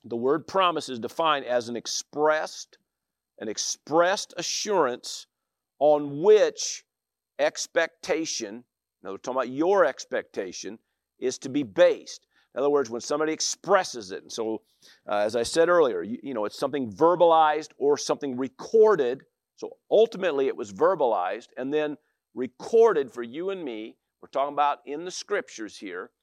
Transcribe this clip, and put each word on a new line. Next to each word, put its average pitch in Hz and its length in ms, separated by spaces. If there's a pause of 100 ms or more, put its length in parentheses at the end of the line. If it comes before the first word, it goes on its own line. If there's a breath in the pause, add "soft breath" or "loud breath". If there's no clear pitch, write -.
The 113 120
word 135 320
promise 175 400
is 131 120
defined 139 460
as 120 240
an 120 60
expressed, 151 1000 (640)
an 107 80
expressed 170 880
assurance 165 880 (520)
on 147 420
which 185 640 (520)
expectation, 147 1300 (400)
now 92 80
we're 98 60
talking 127 200
about 123 120
your 170 340
expectation, 110 960 (380)
is 127 220
to 135 100
be 143 140
based. 123 640 (260)
In - 60
other 143 100
words, 143 200
when 117 120
somebody 156 320
expresses 156 760
it, 92 100
and - 100
so, 110 300 (460 soft breath)
uh, 104 100
as 107 180
I 120 80
said 165 260
earlier, 135 340
you, 107 180
you 135 120
know, 107 120
it's 107 120
something 131 340
verbalized 160 840
or 139 200
something 139 400
recorded. 143 880 (320)
So - 200 (120)
ultimately 180 580
it - 80
was 104 180
verbalized 113 840
and 131 160
then 151 240 (360)
recorded 147 800
for 120 120
you 147 260
and 190 140
me. 117 340 (240)
We're - 60
talking 143 260
about 143 320
in 151 200
the 185 60
scriptures 160 680
here 95 340 (120)